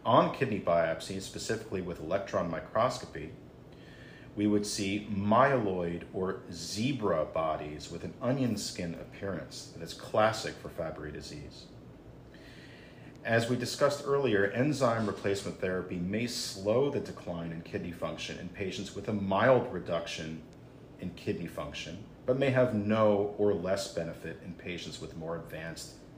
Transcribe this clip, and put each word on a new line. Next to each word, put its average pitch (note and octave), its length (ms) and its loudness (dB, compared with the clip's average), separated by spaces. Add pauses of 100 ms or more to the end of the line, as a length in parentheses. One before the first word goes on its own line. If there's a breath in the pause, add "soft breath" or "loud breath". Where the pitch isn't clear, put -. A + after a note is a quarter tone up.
On D3+ 300 6
kidney A2+ 260 0
biopsy, E2+ 640 2
specifically G#2 600 -4
with E2+ 180 -6
electron F2 500 0
microscopy, - 800 -2 (1040 loud breath)
we G#2 120 4
would G#2 180 4
see G2+ 440 -2
myeloid G2+ 920 4 (100)
or F#2+ 280 -2 (100)
zebra F#2 720 0
bodies D2+ 680 -2
with E2 140 -8
an F2 180 -8
onion A#2+ 360 2
skin F2 380 -4
appearance - 760 -8
that D#2 80 -12
is D#2+ 120 -10
classic G#2+ 640 2
for - 120 -12
Fabry D2+ 420 -6
disease. - 580 -12 (1600 loud breath)
As A2+ 260 4
we B2+ 60 4
discussed B2 500 2
earlier, A2 460 4
enzyme A#2+ 540 2
replacement G2 560 -2
therapy F#2 340 -2
may G2+ 320 -2
slow A#2 600 2
the C#3 100 0
decline E2+ 540 -6
in E2 80 -8
kidney F2+ 320 -6
function D#2 460 -6
in F2+ 100 -8
patients F#2+ 440 -6
with G2+ 140 -6
a A2+ 60 0
mild G#2+ 580 6
reduction E2 720 -4 (580)
in F2+ 120 -6
kidney F2 360 -4
function, E2 560 -8 (220)
but B2+ 120 4
may C#3 120 4
have B2+ 260 6
no G#2 600 6
or G#2 160 6
less F#2 400 0
benefit D#2+ 500 -6
in F2 100 -10
patients E2 460 -10
with D#2 160 -10
more E2 220 -6
advanced D#2+ 560 -10 (240)